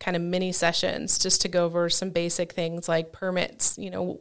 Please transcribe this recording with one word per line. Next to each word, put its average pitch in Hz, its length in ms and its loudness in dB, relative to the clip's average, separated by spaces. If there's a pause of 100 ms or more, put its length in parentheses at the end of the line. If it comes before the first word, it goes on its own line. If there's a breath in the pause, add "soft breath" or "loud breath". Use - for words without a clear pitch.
kind 180 160 -2
of 170 60 0
mini 180 280 0
sessions 175 680 0
just - 240 4
to - 60 0
go 175 180 4
over 170 240 2
some 185 180 0
basic 170 440 0
things 170 360 -4
like 165 240 0
permits, - 640 0
you 196 140 -10
know, 185 300 -4